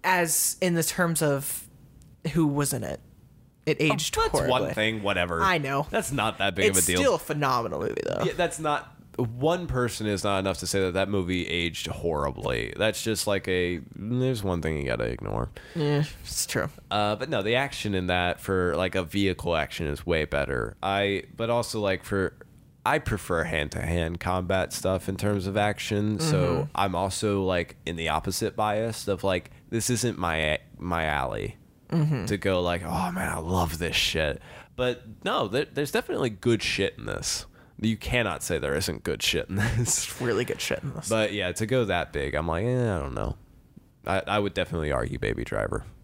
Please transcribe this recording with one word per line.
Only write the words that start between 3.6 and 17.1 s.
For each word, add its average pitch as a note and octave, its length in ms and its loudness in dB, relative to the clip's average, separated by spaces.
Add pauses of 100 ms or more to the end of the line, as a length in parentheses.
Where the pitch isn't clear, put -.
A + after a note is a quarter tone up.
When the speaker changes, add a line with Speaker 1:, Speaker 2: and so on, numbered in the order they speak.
Speaker 1:
It D#3 140 2
Speaker 2:
Oh, D#3 40 4 (100)
Speaker 1:
aged - 200 -2
Speaker 2:
that's A4 160 2
Speaker 1:
horribly. A2 200 2
Speaker 2:
one A3 240 2
thing, A2 280 2
whatever. F2+ 400 2
Speaker 1:
I F3+ 160 4
know. C#3 320 0
Speaker 2:
That's G#3+ 220 0
not A2 260 0
that G2 160 2
big F#2+ 120 2
Speaker 1:
It's F#2+ 120 4
Speaker 2:
of F2 60 4
a - 20 2
deal. F2+ 140 4
Speaker 1:
still B3 140 6
a - 40 0
phenomenal B2+ 640 0
movie, - 240 -2
though. G1+ 200 0
Speaker 2:
Yeah, B2+ 120 2
that's E3+ 240 -2
not, D3+ 340 -2 (220)
one C#3 500 0
person A#2+ 400 0
is G2+ 160 0
not G2+ 160 2
enough F#2+ 200 0
to F2+ 100 -6
say G2 140 2
that F#2 120 2
that F#2+ 140 2
movie F#2 400 0
aged E2+ 400 -2
horribly. C#2+ 880 -2
That's G#2+ 260 0
just G#2+ 240 -2
like G2 220 0
a, F2+ 320 0 (160)
there's A#2+ 480 -2
one F2 180 0
thing D#2+ 160 0
you C#2+ 60 -4
gotta A#1 220 0
ignore. A#1 440 -4 (240)
Speaker 1:
Yeah, D3 300 2 (180)
it's - 240 -4
true. - 220 -2 (240)
Speaker 2:
Uh, G#2 240 2